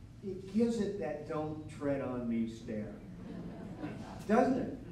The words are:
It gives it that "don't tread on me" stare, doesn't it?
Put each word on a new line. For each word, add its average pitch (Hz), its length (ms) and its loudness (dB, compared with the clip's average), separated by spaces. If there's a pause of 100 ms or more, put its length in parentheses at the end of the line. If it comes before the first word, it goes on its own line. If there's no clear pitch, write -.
(260)
It 190 280 -6
gives 233 260 6
it 190 200 0
that 147 280 -4
"don't 156 420 -2
tread 139 320 0
on 123 260 -2
me" 113 200 2
stare, 107 460 -6 (1300)
doesn't 254 320 8
it? - 200 -2 (140)